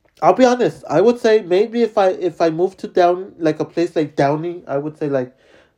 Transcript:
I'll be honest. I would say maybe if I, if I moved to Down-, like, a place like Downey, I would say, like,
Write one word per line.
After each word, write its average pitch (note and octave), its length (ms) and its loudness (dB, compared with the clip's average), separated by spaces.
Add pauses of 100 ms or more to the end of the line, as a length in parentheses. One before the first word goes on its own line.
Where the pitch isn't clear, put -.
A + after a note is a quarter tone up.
(220)
I'll F3 120 4
be B3 120 4
honest. B3 420 0
I D3+ 140 2
would A#3+ 180 2
say A3 220 2
maybe G#3+ 400 0
if A3 160 -2
I, F#3+ 120 4
if E3+ 320 -4
I E3 100 2
moved F3+ 280 -2
to G#3 80 -10
Down-, F3+ 520 0
like, D#3 200 -2
a D#3 60 -4
place E3+ 300 -4
like D3+ 200 -2
Downey, D#3+ 520 -2
I C#3 100 -4
would D3+ 200 -8
say, D3+ 120 -6
like, C3 260 -4 (420)